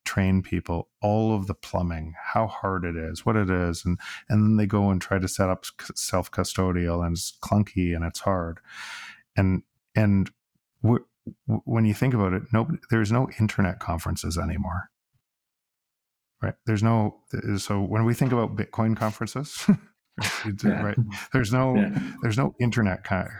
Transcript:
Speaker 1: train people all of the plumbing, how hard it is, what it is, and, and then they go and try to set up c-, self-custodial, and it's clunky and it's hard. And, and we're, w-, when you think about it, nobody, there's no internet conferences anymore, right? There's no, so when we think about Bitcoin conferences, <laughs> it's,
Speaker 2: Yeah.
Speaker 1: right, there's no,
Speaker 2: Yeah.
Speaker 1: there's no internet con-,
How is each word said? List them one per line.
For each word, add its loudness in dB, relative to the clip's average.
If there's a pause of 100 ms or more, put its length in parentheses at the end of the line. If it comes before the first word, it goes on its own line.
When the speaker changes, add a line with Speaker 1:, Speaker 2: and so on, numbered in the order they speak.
Speaker 1:
train 2
people -4 (140)
all 2
of -2
the -4
plumbing, -4
how 0
hard -4
it -4
is, -8
what 2
it 2
is, 0
and, 0 (300)
and 4
then 6
they 4
go 4
and 2
try -2
to 0
set 0
up -2
c-, -14
self-custodial, -2
and 0
it's -6
clunky 0
and -2
it's -6
hard. -2 (760)
And, 4 (320)
and 4 (520)
we're, 4 (480)
w-, 0
when 2
you 4
think 0
about 2
it, -2 (100)
nobody, 0 (120)
there's 2
no 2 (100)
internet 0
conferences -4
anymore, -4 (1500)
right? -2 (120)
There's 0
no, 2 (360)
so -2
when 0
we 2
think 0
about 0
Bitcoin -2
conferences, -6
<laughs> 6 (680)
it's, -4
Speaker 2:
Yeah. 2
Speaker 1:
right, -2 (340)
there's 2
no, 4
Speaker 2:
Yeah. 2 (220)
Speaker 1:
there's 0
no 0
internet 2
con-, -2 (120)